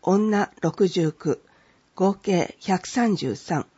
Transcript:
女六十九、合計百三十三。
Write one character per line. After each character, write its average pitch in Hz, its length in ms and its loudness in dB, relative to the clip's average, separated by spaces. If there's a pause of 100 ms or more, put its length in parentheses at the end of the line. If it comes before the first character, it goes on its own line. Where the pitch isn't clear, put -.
女 208 460 2 (140)
六 175 240 2
十 160 240 0
九、 - 280 -4 (560)
合 196 280 0
計 180 380 0
百 185 240 -2
三 233 320 0
十 131 180 -4
三。 - 320 -4 (120)